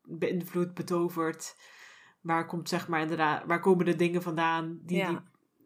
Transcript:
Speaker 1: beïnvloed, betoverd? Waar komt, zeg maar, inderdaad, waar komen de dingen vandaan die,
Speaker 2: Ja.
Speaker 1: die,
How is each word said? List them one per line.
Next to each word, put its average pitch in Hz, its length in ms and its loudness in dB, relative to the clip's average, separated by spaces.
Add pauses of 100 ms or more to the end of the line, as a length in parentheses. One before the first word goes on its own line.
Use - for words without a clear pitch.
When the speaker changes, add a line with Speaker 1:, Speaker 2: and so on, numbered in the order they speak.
Speaker 1:
beïnvloed, 175 720 -4
betoverd? 170 840 -2 (640)
Waar 165 240 0
komt, 170 240 -6
zeg 170 180 -2
maar, 165 140 0
inderdaad, 160 440 0
waar 170 140 2
komen 180 260 6
de 170 100 4
dingen 170 260 2
vandaan 165 600 -2
die, 175 160 -2
Speaker 2:
Ja. 185 120 0
Speaker 1:
die, 170 100 -2 (460)